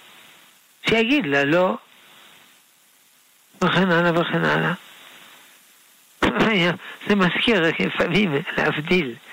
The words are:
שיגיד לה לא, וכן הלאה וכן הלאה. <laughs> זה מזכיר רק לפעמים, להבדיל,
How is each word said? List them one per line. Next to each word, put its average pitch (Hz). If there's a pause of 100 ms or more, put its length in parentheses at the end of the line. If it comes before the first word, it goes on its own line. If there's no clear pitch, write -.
(880)
שיגיד 226
לה 139
לא, 180 (1800)
וכן 175
הלאה 170
וכן 160
הלאה. 160 (1500)
<laughs> 202 (340)
זה 208
מזכיר 185
רק -
לפעמים, 185 (260)
להבדיל, 151 (180)